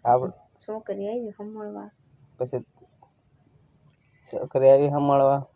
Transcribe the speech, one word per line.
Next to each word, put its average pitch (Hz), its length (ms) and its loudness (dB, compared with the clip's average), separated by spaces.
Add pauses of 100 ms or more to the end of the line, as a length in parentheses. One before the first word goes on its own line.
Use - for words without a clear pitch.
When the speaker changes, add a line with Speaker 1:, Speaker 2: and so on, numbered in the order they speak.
Speaker 1:
આપ- 127 360 0 (200)
Speaker 2:
છોકરી 202 460 -10
આવી 226 220 -8
સંભાળવા. 208 600 -14 (480)
Speaker 1:
પછી 127 220 -6 (1700)
છોકરી 135 360 0
આવી 143 200 6
સંભાળવા. 139 560 2 (100)